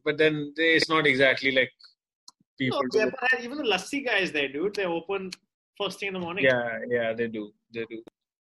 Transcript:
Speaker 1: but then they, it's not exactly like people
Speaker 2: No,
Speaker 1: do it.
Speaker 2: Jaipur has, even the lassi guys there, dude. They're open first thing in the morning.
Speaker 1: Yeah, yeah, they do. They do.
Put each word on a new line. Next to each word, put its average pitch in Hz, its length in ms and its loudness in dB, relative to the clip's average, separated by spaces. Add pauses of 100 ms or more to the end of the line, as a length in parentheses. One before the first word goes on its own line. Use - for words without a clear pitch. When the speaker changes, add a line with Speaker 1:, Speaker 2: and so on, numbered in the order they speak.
Speaker 1:
but 147 140 -2
then 151 400 2
they, 165 160 2
it's 160 160 4
not 156 160 2
exactly 135 460 4
like 131 200 2 (840)
people 135 240 0
Speaker 2:
No, 127 80 -2
Speaker 1:
do 214 100 2
it. 214 60 4
Speaker 2:
Jaipur 240 260 -4
has, 240 140 0
even 262 140 -8
the 294 40 -6
lassi 220 420 -2
guys 190 260 0
there, 143 200 -2
dude. 185 240 -4
They're 196 140 -2
open 185 420 -4 (500)
first 190 180 -6
thing 196 100 -6
in 185 40 -6
the 185 60 -6
morning. 175 240 -4
Speaker 1:
Yeah, 120 360 2 (100)
yeah, 117 240 0
they 117 140 -2
do. 107 240 -8 (220)
They 113 160 -6
do. 113 140 -14 (480)